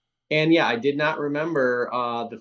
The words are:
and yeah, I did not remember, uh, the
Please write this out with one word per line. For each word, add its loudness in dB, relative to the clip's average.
and 2
yeah, 4
I 0
did 0
not 0
remember, 0
uh, -2
the -14